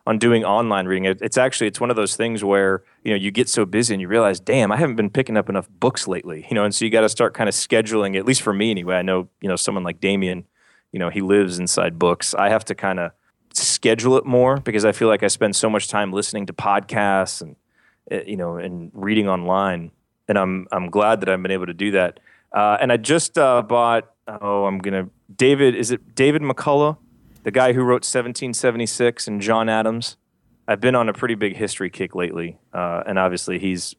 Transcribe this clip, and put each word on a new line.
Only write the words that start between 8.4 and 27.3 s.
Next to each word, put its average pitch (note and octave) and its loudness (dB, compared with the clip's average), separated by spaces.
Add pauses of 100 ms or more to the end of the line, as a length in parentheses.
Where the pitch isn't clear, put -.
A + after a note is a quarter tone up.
for G#2+ -2
me G#2+ 0
anyway. F2+ -2
I F2+ 0
know, F#2 -2 (120)
you G2+ -6
know, F2+ -2
someone F#2+ -4
like E2+ -8
Damien, F#2 -2 (460)
you - -10
know, G2 -4
he G2+ -4
lives F#2+ 2
inside F2 -2
books. F2 0
I G2+ 2
have A2 0
to G#2 -6
kinda F#2 -6 (400)
schedule A#2 2
it - 0
more B2+ 4
because G#2+ 0
I G#2+ 4
feel A2+ 2
like G#2 4
I G#2 2
spend G2+ 0
so A2+ 0
much G#2+ -2
time G2+ -2
listening G2+ -4
to F#2+ -12
podcasts G2 0
and, D#2+ -18 (560)
uh, F#2+ -6
you G2+ -8
know, E2+ -6
and F2 -10
reading G2+ -2
online. F2+ -2 (360)
And G2+ 2
I'm, F#2 -2
I'm F2+ -4
glad G#2 2
that F#2+ -2
I've F#2 0
been F#2 -2
able F#2 -4
to E2+ -8
do G2+ -2
that. F2+ 0 (320)
Uh, G#2 2
and B2+ 2
I A#2+ 4
just, D3 0
uh, C3 4
bought, A#2 2 (160)
oh, G2+ -2
I'm F#2+ -2
gonna, F#2+ -4 (240)
David, C3+ 4
is A#2 -2
it - -6
David D3 2
McCullough, D3 0 (460)